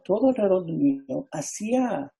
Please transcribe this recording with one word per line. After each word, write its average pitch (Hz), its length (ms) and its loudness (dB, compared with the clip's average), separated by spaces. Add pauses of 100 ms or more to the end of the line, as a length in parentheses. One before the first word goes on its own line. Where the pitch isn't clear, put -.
todo 226 240 2
alrededor 196 360 2
de 165 80 -6
mío, 139 600 -2
hacía 214 880 -4